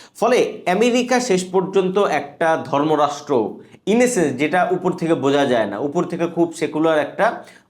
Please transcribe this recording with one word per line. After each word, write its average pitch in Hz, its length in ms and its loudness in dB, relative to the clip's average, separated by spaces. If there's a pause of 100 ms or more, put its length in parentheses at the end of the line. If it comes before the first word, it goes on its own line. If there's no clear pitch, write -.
(200)
ফলে 226 460 0
আমেরিকা 240 540 2
শেষ 185 240 0
পর্যন্ত 185 540 0
একটা 160 680 0
ধর্মরাষ্ট্র 147 680 0 (540)
in 208 80 2
a 247 180 4
sense, 156 240 2
যেটা 160 320 0
উপর 180 220 -2
থেকে 165 220 0
বোঝা 139 320 2
যায় 120 200 2
না, 98 120 -6
উপর 147 260 -2
থেকে 165 220 -4
খুব 170 260 0
সেকুলার 156 460 0
একটা 196 440 -2 (280)